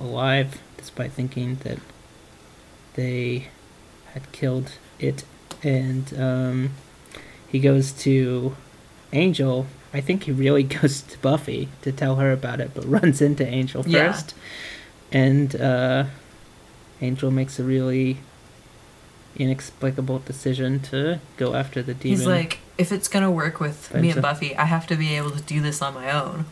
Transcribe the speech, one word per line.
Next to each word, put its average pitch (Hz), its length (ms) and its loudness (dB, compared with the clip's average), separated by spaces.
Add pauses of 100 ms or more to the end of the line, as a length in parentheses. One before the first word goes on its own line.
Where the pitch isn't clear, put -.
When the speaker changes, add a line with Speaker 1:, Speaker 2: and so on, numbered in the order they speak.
Speaker 1:
alive, 135 580 0 (180)
despite - 340 -10
thinking 127 520 -4
that 127 160 -6 (1160)
they 123 520 -4 (680)
had - 180 -14
killed 131 400 -2 (280)
it. 135 240 -2 (400)
And, 131 560 0
um, 127 500 0 (800)
he 135 120 0
goes 135 320 6 (120)
to 131 520 2 (580)
Angel. 139 540 2 (260)
I 139 80 -2
think 185 220 0
he - 80 -4
really 135 320 4
<laughs> - 0 -
goes 139 380 2
to - 180 -18
Buffy 135 500 0 (140)
to 139 80 -2
tell 135 240 0
her 135 160 4
about 127 280 -2
it, - 140 -4
but 127 160 -6
runs 139 320 6
into 143 260 2
Angel 131 400 -2
Speaker 2:
Yeah. 160 260 4
Speaker 1:
first. 160 200 -8 (800)
And, 135 440 4
uh, 127 500 2 (960)
Angel 131 300 -2
makes 131 280 0
a 131 40 0
really 131 540 0 (1160)
inexplicable 131 840 -2
decision 131 600 -2
to 143 400 -2 (160)
go 127 200 0
after 131 280 -4
the 127 100 -6
demon. 131 260 0
Speaker 2:
He's - 60 0
like, 175 340 0 (180)
"If 180 160 2
it's 196 160 -2
gonna 196 200 2
work 165 300 0
with 147 320 -6
Speaker 1:
But - 100 2
Speaker 2:
me 170 100 6
and 160 40 0
Speaker 1:
so - 60 2
Speaker 2:
Buffy, 147 340 -2
I - 80 2
have 160 240 2
to 170 80 0
be 156 220 0
able 147 140 -2
to 147 100 -6
do 151 200 -2
this 147 200 -2
on 139 120 -4
my 131 160 -8
own." 147 420 -2